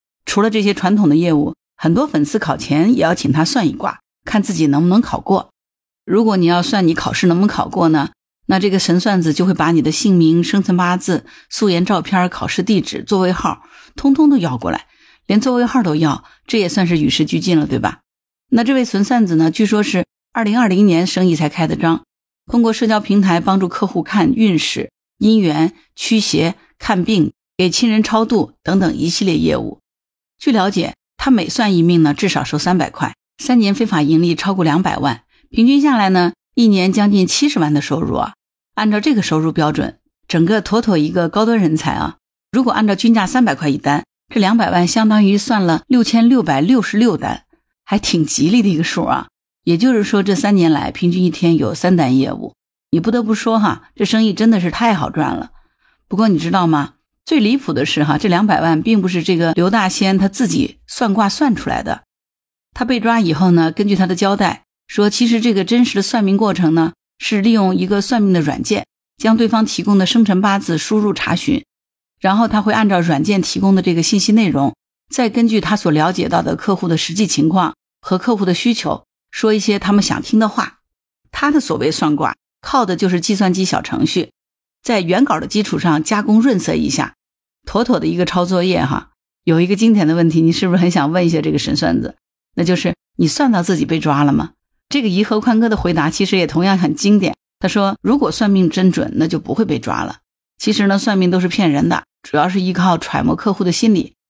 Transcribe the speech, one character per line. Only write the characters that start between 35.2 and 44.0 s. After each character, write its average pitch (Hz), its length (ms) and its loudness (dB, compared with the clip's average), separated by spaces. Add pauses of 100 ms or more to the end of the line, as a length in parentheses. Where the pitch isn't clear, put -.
平 226 160 2
均 277 140 4
下 277 160 2
来 202 120 2
呢， 180 240 2 (220)
一 233 120 4
年 190 260 4
将 208 200 2
近 190 140 4
七 - 220 0
十 214 120 -2
万 151 120 0
的 143 80 2
收 147 200 -4
入 151 160 -4
啊。 120 160 -6 (420)
按 214 160 -2
照 208 80 0
这 262 160 0
个 208 80 2
收 156 160 -2
入 160 140 -2
标 151 180 0
准， - 280 -6 (280)
整 165 180 0
个 208 180 0
妥 220 180 -2
妥 208 160 0
一 151 140 0
个 170 180 -2
高 208 160 0
端 226 140 2
人 160 180 0
才 - 160 -4
啊。 - 240 -6 (340)
如 202 140 0
果 - 80 0
按 214 140 0
照 202 80 0
均 226 180 2
价 214 140 2
三 254 180 0
百 160 100 0
块 151 140 -4
一 139 80 0
单， 143 280 -2 (300)